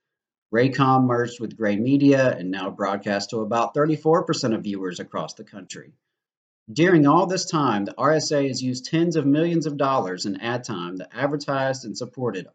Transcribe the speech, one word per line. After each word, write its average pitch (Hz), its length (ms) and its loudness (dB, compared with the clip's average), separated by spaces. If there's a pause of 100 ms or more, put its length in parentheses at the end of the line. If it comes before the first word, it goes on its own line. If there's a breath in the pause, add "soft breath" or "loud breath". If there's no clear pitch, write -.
(520)
Raycom 131 540 4
merged 120 340 -2
with 104 180 -10
Gray 104 200 0
Media 135 580 4
and 90 140 -8
now 95 220 -6
broadcasts 101 580 -4
to 113 120 -4
about 113 340 -2
thirty-four 156 480 2
percent 127 320 0
of 87 80 -6
viewers 95 360 -6
across 90 360 -8
the 110 80 -20
country. 87 500 -18 (800)
During 160 320 6
all 170 220 4
this 185 180 -4
time, 120 400 0
the - 100 -8
R 139 180 2
S 151 180 0
A 143 160 0
has 123 120 -4
used 127 260 -6
tens 165 320 0
of 139 100 2
millions 156 400 2
of 143 100 -6
dollars 117 480 -2
in 98 160 -6
ad 123 220 -4
time 90 320 -8
that - 200 -12
advertised 135 720 -4
and 104 100 -10
supported 117 580 -6